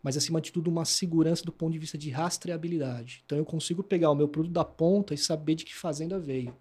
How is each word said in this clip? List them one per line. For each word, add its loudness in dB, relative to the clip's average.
mas, -2
acima 0
de -10
tudo, 0
uma 0
segurança 2
do -6
ponto -2
de -4
vista -8
de -6
rastreabilidade. -4
Então, -2
eu 2
consigo -2
pegar 4
o 6
meu 4
produto 0
da 2
ponta 2
e -4
saber 0
de -2
que -14
fazenda -4
veio. -4